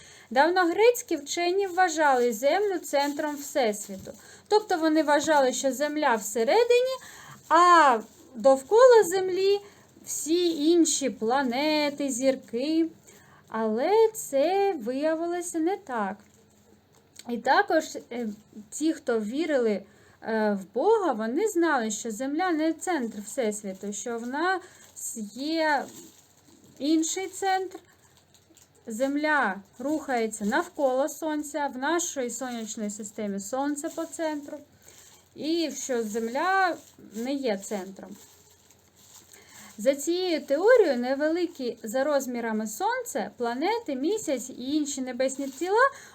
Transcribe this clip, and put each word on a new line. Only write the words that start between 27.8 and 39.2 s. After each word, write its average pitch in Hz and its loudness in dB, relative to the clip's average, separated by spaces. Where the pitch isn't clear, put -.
Земля 269 0
рухається 247 -4
навколо 269 0
Сонця, 294 -6
в 254 -10
нашій 277 -2
сонячній 233 -8
системі 208 -8
Сонце 285 -4
по 330 -8
центру, 302 -8
і 320 -2
що 247 -4
Земля 277 0
не 240 -4
є 247 -2
центром. 190 -10